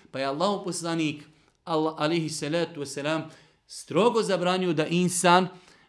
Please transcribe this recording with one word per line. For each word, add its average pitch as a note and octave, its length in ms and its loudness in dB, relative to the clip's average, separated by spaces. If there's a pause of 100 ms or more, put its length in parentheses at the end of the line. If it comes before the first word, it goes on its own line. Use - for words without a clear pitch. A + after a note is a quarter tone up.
(120)
pa B2+ 80 -10
je C3+ 60 -2
Allahov F3+ 380 0
poslanik, E3 600 -4 (420)
al-, D#3 320 0
alejhi D#3+ 320 0
salatu D#3+ 500 -4
vesselam, D3 440 -4 (440)
strogo G#3+ 560 2
zabranio F3+ 500 0
da D3+ 140 0
insan F3 600 4 (420)